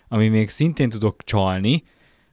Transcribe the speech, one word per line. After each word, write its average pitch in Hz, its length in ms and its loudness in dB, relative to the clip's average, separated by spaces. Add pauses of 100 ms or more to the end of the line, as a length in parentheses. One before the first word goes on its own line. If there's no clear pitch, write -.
ami 110 200 2
még 110 200 2
szintén 147 400 -2
tudok 107 360 -4
csalni, 98 580 0 (500)